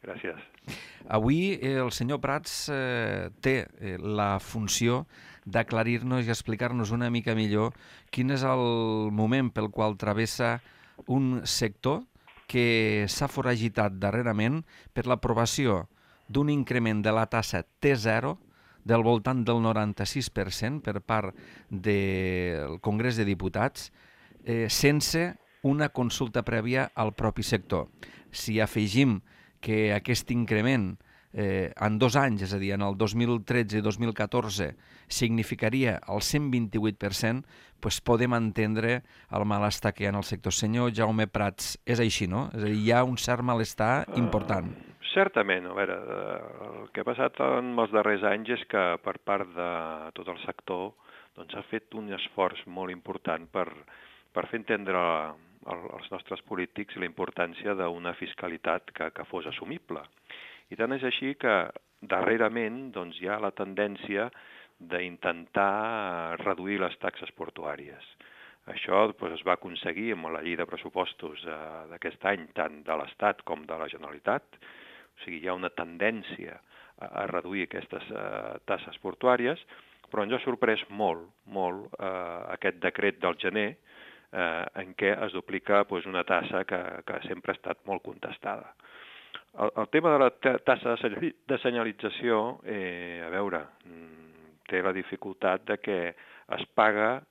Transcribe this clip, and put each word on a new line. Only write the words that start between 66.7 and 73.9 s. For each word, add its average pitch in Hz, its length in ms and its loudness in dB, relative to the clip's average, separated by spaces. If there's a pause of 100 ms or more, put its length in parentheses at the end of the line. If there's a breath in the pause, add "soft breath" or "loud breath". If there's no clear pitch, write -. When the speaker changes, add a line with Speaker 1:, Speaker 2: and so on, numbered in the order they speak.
Speaker 1:
les 90 180 -4
taxes - 320 -6
portuàries. 73 720 -12 (680 loud breath)
Això, 98 400 2
doncs, 82 240 -8
es 82 80 -6
va 92 100 4
aconseguir 90 560 -6
amb 82 220 -8
la 80 100 -6
llei 85 160 -4
de 87 80 0
pressupostos, 87 800 -6
eh, 80 80 -8 (380)
d'aquest 85 340 -6
any, 95 240 0
tant 78 320 -4
de 78 160 -2
l'Estat 98 480 0
com 78 160 -6
de 80 160 -8
la 76 80 -6
Generalitat. 76 720 -6